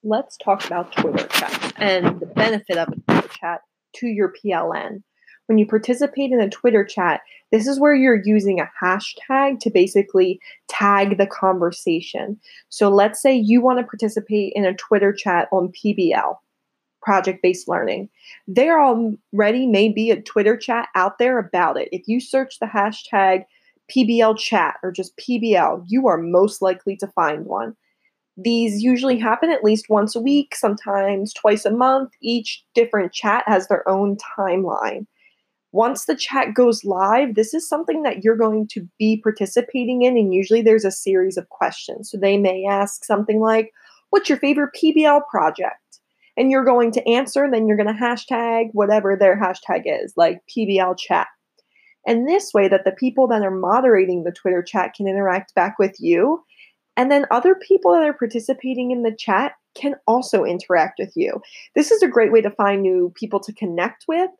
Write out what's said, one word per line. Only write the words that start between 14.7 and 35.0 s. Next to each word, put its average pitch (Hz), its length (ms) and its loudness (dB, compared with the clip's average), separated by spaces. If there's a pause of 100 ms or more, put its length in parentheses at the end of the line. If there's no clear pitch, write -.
Twitter 202 400 0
chat 180 380 -2
on 185 200 0
P 208 220 -4
B 175 200 0
L, - 280 -4 (600)
project-based 185 640 -2
learning. 190 420 -4 (380)
There 294 340 2
already 226 840 0
may 214 220 4
be 214 200 -2
a 214 100 2
Twitter 214 380 0
chat 233 380 -6
out 190 240 0
there 247 180 2
about 175 420 0
it. - 120 -6
If 185 160 -8
you 233 120 0
search 262 380 -4
the 233 80 -6
hashtag 202 800 0 (440)
P 254 160 2
B 226 160 2
L 220 140 4
chat 214 480 -2
or 185 100 -6
just 180 260 -10
P 247 200 -6
B 214 180 0
L, 170 320 0
you 247 200 0
are 170 100 2
most 180 420 0
likely 190 360 -2
to 196 120 -10
find 156 380 -4
one. 208 300 -8 (600)
These 220 440 -2
usually 247 380 0
happen 233 320 0
at 254 120 -2
least 214 260 0
once 214 260 0
a 233 60 -4
week, 285 340 0
sometimes 202 800 -4
twice 214 320 0
a 208 40 0
month. 262 420 0 (100)
Each 233 420 -6 (100)
different 214 380 0
chat 214 340 -2
has 196 220 0
their - 200 -2
own 196 280 0 (240)
timeline. 185 680 -4 (680)